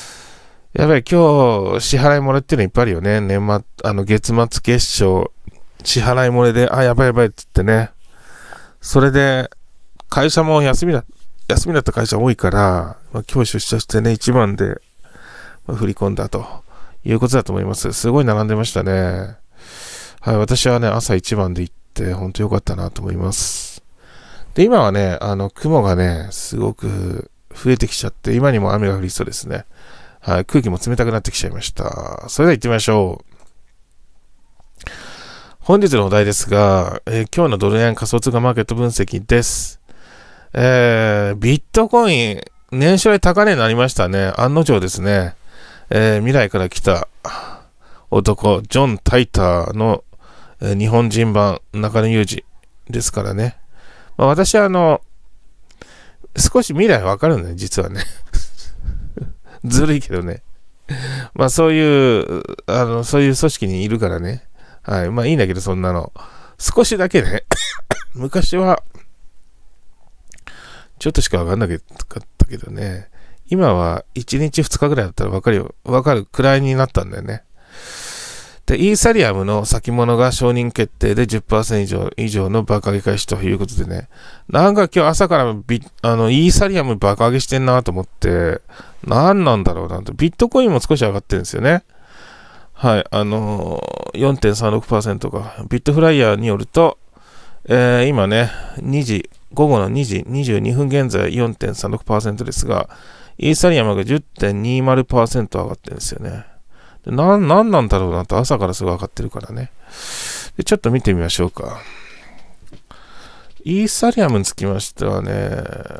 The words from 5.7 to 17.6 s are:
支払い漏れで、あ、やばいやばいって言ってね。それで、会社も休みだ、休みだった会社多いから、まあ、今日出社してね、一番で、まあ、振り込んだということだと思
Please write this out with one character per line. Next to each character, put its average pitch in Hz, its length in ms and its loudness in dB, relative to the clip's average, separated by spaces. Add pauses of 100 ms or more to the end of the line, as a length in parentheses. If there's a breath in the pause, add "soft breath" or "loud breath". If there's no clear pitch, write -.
支 - 180 0
払 123 260 2
い 123 40 2
漏 123 140 4
れ 120 80 4
で、 123 180 4
あ、 131 140 2
や 120 100 4
ば 131 100 4
い - 40 6
や 123 40 2
ば 117 120 4
い - 20 2
っ 110 40 0
て - 120 -20 (120)
言 95 100 4
っ - 20 2
て 110 60 4
ね。 110 180 2 (920 loud breath)
そ - 200 2
れ 135 100 6
で、 135 400 0 (580)
会 143 220 0
社 160 140 2
も 156 180 4
休 139 240 2
み 175 60 2
だ、 123 120 0 (440)
休 - 200 2
み 170 60 -2
だ 143 60 4
っ - 20 -6
た - 80 -2
会 113 160 -2
社 107 120 -2
多 123 120 2
い 117 60 0
か 95 140 0
ら、 90 460 0 (160)
ま 117 80 -6
あ、 - 100 -12
今 127 140 2
日 - 80 -4
出 120 60 -4
社 113 220 -2
し - 60 -10
て - 140 0
ね、 113 120 2
一 110 180 -2
番 113 240 2
で、 101 260 -4 (840 loud breath)
ま 127 80 -6
あ、 - 20 -6
振 104 120 -2
り 98 60 -4
込 98 160 -2
ん 98 40 -6
だ - 140 -6
と - 180 -8 (580 soft breath)
い 113 100 -2
う 113 60 0
こ 123 80 0
と 127 80 2
だ 117 60 2
と 95 100 -6
思 98 80 -4